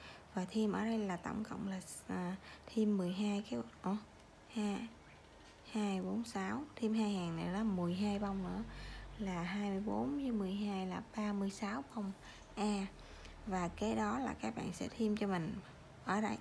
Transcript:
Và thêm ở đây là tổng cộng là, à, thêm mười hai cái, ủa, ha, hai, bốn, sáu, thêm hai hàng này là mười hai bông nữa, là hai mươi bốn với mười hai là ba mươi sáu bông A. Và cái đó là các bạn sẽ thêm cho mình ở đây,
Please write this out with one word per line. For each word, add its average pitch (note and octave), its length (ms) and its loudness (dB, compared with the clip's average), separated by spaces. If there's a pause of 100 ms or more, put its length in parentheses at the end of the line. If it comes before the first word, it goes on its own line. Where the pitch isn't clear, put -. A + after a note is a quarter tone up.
(340)
Và F3+ 180 0
thêm A3 200 4
ở F#3+ 140 2
đây A3+ 120 2
là F#3+ 200 2
tổng G#3+ 260 -2
cộng - 240 -4
là, F#3+ 140 -2 (260)
à, F3+ 280 0 (400)
thêm G#3 220 6
mười F3+ 160 2
hai G3+ 360 2
cái, A#3+ 100 0 (240)
ủa, G3 120 4 (580)
ha, G#3 240 2 (960)
hai, G3+ 300 2
bốn, F#3+ 220 0
sáu, G#3 400 -2 (120)
thêm A3 180 2
hai G#3+ 200 4
hàng F3 220 2
này E3+ 120 0
là F#3+ 160 2
mười F3+ 300 4
hai G3+ 260 4
bông G3 240 0
nữa, F3+ 200 -2 (540)
là F#3 260 0
hai G3+ 260 0
mươi G3 160 2
bốn A3 300 2
với C#4 160 0
mười G3 220 2
hai G3+ 340 0
là F#3 140 -2 (160)
ba G#3 160 2
mươi G3 160 2
sáu G#3+ 340 -2 (120)
bông G3+ 160 -2 (440)
A. G#3 300 2 (600)
Và F#3 220 2
cái G#3 280 2
đó A3 240 2
là B3+ 220 0
các A3+ 140 -2
bạn F3 180 -2
sẽ - 140 -2 (100)
thêm G#3+ 200 4
cho G#3 100 2
mình F3 280 2 (500)
ở G3 160 4
đây, G#3+ 200 2